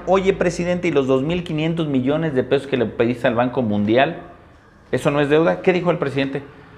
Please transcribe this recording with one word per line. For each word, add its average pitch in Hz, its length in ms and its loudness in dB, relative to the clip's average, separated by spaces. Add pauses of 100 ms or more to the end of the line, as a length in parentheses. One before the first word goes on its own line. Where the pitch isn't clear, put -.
"Oye, 190 260 2
presidente, 175 560 -2
¿y 165 40 0
los 139 160 2
dos 131 140 2
mil 170 220 -2
quinientos 160 420 -2
millones 143 480 0
de 127 100 0
pesos 135 220 0
que 135 120 -2
le 117 80 2
pediste 120 420 0
al 120 80 0
Banco 127 260 0
Mundial, 110 600 0 (720)
eso 127 200 0
no 143 80 0
es 147 80 2
deuda?", 165 340 2
¿qué 185 120 4
dijo 175 180 0
el 160 60 0
presidente? 139 460 -2 (340)